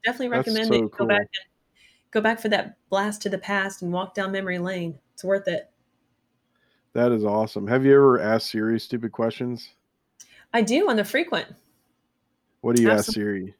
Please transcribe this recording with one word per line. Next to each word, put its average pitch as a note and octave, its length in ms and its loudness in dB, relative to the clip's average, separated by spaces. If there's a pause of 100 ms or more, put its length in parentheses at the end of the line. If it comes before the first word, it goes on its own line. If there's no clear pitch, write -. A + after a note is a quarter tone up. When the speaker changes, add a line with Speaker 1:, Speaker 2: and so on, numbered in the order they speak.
Speaker 1:
Definitely B3 240 -2
Speaker 2:
That's A#3 200 0
Speaker 1:
recommend A3 240 0
that A#3+ 40 4
Speaker 2:
so A#3 60 2
Speaker 1:
you - 140 -2
go - 100 0
back G#3 120 4
Speaker 2:
cool. - 80 -2 (160)
Speaker 1:
and - 80 -20 (640)
go A3 80 2
back A3 200 0
for A3 100 -4
that - 260 -2 (120)
blast G#3 340 -2
to G#3 60 -4
the F#3+ 100 -4
past G3 440 -4
and F3 100 -4
walk F#3 220 -4
down G3 180 -4
memory F#3+ 280 -4
lane. F3 380 -6 (160)
It's - 100 -18
worth G3 240 0
it. E3+ 220 -6 (1200)
Speaker 2:
That A#2+ 180 2
is G#2+ 120 0
awesome. G#2+ 420 -2
Have C3 180 0
you C3+ 100 8
ever C3+ 260 8
asked A2 300 0
Siri A2+ 280 -2
stupid A2+ 340 -6
questions? A#2+ 580 -6 (840)
Speaker 1:
I A#3 100 2
do C#4+ 280 2
on A3+ 60 0
the G#3 80 0
frequent. C4+ 440 -4 (1120)
Speaker 2:
What A#2+ 160 2
do A#2+ 60 6
you A2 80 6
ask G#2+ 180 2
Speaker 1:
Absolutely. G#2+ 140 -4 (240)
Speaker 2:
Siri? G2+ 140 -18